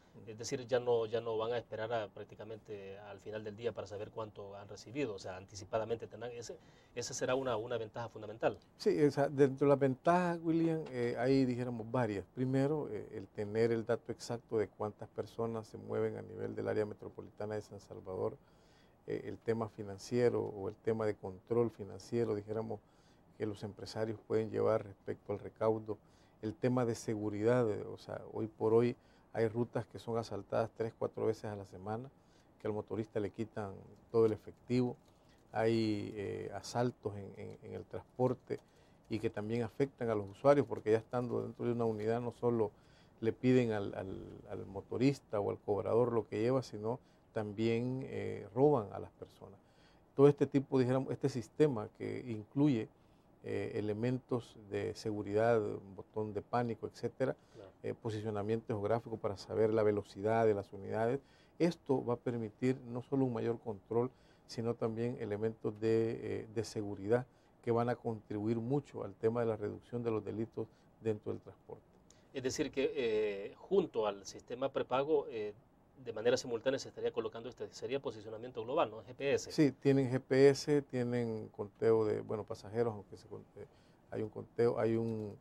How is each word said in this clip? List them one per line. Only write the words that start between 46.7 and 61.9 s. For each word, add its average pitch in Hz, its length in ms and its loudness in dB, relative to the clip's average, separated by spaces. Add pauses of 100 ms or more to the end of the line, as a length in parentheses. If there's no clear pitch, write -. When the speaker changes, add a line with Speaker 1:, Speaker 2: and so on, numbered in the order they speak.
Speaker 1:
también, 113 800 0
eh, 101 440 -6
roban 123 380 4
a 98 60 -8
las 98 140 -12
personas. - 460 -18 (560)
Todo 139 140 10
este 143 180 6
tipo, 139 320 2
dijéramos, 131 320 2
este 131 200 0
sistema 123 640 0
que 107 300 -6
incluye, 117 600 2 (580)
eh, 104 320 -4
elementos 113 800 -2 (140)
de 101 240 -2
seguridad, 107 640 2
un 104 360 -6
botón 107 380 -6
de 98 80 -4
pánico, 117 440 -2
etcétera, 131 480 -4 (200)
Speaker 2:
Claro. 98 160 -20 (120)
Speaker 1:
eh, 110 100 -4
posicionamiento 107 760 -2
geográfico 110 480 0
para 101 200 -4
saber 110 380 2
la 110 80 4
velocidad 107 640 2
de 107 80 6
las 101 180 -4
unidades, 107 460 -2 (400)
esto 139 460 2